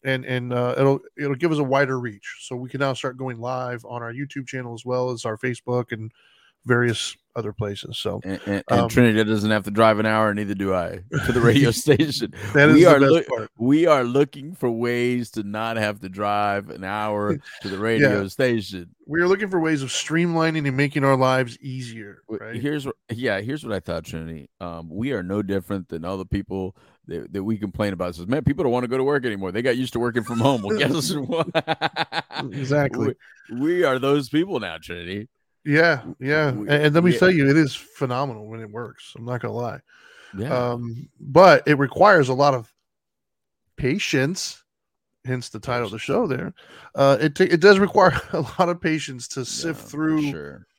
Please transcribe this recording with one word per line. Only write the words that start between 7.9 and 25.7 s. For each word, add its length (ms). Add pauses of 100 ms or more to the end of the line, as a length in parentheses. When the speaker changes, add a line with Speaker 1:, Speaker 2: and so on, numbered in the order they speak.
Speaker 1:
So, 260
Speaker 2:
And, 220
and, 240
and 120
Speaker 1:
um, 80
Speaker 2:
Trinity 340
doesn't 280
have 120
to 80
drive 280
an 60
hour, 240
and 80
neither 160
do 220
I, 240 (260)
to 60
the 80
radio 320
Speaker 1:
<laughs> 0
Speaker 2:
station. 600 (200)
Speaker 1:
That 160
is 60
Speaker 2:
We 80
Speaker 1:
the 60
Speaker 2:
are 100
Speaker 1:
best 120
Speaker 2:
loo-, 120
Speaker 1:
part. 340
Speaker 2:
we 300
are 160
looking 500
for 160
ways 640
to 120
not 340
have 240
to 80
drive 600
an 140
hour 540 (240)
to 80
the 80
Speaker 1:
<laughs> 20
Speaker 2:
radio 440
Speaker 1:
Yeah. 40
Speaker 2:
station. 680 (140)
Speaker 1:
We 140
are 60
looking 220
for 100
ways 220
of 80
streamlining 800
and 80
making 280
our 120
lives 460
easier, 680
Speaker 2:
W-, 160
Speaker 1:
right? 160
Speaker 2:
here's 240
wh-, 40 (220)
yeah, 280
here's 240
what 100
I 60
thought, 240
Trinity. 460 (100)
Um, 300
we 240
are 100
no 180
different 480